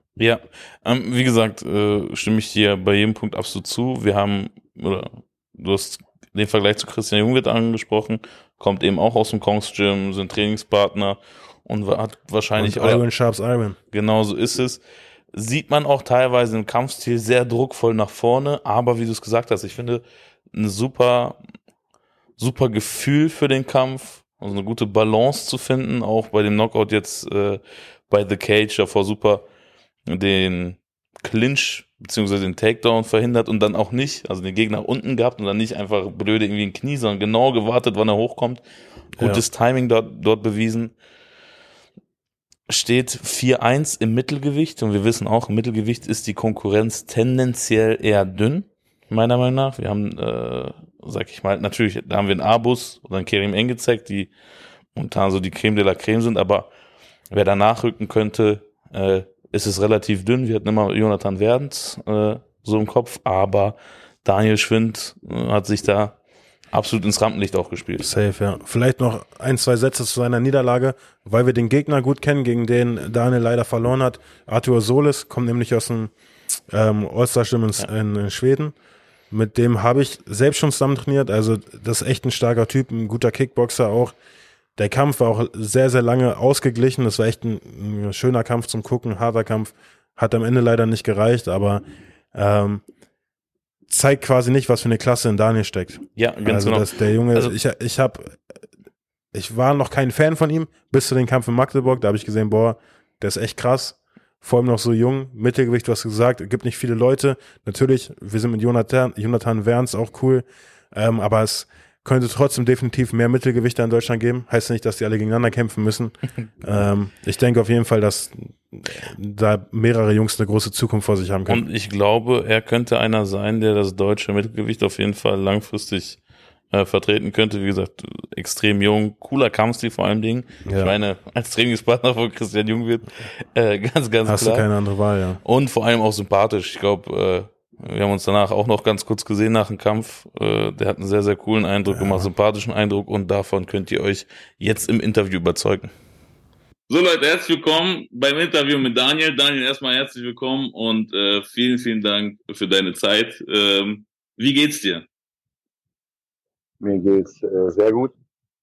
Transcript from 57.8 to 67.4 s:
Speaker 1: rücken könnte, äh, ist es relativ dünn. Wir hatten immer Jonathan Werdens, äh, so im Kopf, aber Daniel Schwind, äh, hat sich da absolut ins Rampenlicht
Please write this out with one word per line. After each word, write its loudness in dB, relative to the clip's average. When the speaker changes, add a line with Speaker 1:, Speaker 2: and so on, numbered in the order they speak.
Speaker 1:
rücken -4
könnte, 2
äh, 0
ist -2
es -2
relativ 0
dünn. 0
Wir 0
hatten -4
immer 2
Jonathan 0
Werdens, -2
äh, 0
so 0
im -2
Kopf, -2
aber 0
Daniel 2
Schwind, -2
äh, -6
hat 0
sich -2
da 0
absolut -2
ins 0
Rampenlicht -2